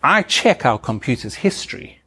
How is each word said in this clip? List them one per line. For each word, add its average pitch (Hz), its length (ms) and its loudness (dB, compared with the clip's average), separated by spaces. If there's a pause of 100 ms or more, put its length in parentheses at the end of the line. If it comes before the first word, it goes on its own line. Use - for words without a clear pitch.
I 190 180 4
check - 440 0
our 113 120 4
computer's 113 580 -4
history. - 720 -6